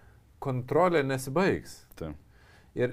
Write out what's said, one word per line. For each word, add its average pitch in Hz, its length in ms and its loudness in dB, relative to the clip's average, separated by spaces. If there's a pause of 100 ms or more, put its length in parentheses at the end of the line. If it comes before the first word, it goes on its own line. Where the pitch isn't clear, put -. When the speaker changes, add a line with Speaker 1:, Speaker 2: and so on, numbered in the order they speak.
(400)
Speaker 1:
kontrolė 143 640 2
nesibaigs. 135 840 -2 (100)
Speaker 2:
Taip. 80 180 -8 (600)
Speaker 1:
Ir 123 160 0